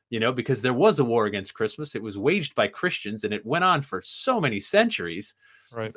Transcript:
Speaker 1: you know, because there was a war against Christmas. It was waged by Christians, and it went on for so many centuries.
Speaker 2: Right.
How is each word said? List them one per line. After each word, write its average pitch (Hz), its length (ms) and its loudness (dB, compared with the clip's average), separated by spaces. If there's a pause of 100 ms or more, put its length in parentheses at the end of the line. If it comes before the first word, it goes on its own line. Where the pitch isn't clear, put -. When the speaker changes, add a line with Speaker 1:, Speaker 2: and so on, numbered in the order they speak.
(120)
Speaker 1:
you 117 80 -2
know, 113 120 2
because 127 300 -2
there 127 140 2
was 160 240 6
a 139 40 4
war 117 220 2
against 98 300 -4
Christmas. 131 400 -4
It 107 80 -6
was 101 160 -8
waged 151 340 0
by 107 140 2
Christians, 110 560 -4
and 104 100 -2
it 104 140 -4
went 165 160 0
on 180 180 4
for 95 220 -6
so - 360 -2
many 123 200 0
centuries. 196 760 0 (400)
Speaker 2:
Right. 110 240 -6